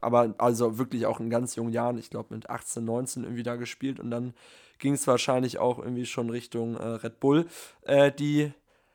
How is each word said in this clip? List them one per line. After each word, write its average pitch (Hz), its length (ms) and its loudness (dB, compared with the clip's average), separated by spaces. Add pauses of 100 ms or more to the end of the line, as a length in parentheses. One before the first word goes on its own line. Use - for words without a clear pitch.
aber 117 380 4
also 117 400 2
wirklich 123 280 -2
auch 113 120 -2
in 113 120 -6
ganz 120 260 -2
jungen 117 160 -4
Jahren, 117 260 -2
ich - 120 -14
glaub 113 200 -10
mit 110 200 -12
achtzehn, 117 340 -8
neunzehn 120 400 -4
irgendwie 120 200 -6
da 120 120 -4
gespielt 120 440 -6
und 117 100 -6
dann 120 240 -4 (440)
ging's 139 280 0
wahrscheinlich 127 520 2
auch 123 200 2
irgendwie 123 260 -6
schon 120 260 -4
Richtung, 117 460 -6
äh, - 80 -8
Red 113 360 -8
Bull. 147 260 6 (360)
Äh, 143 300 6
die 147 400 0 (420)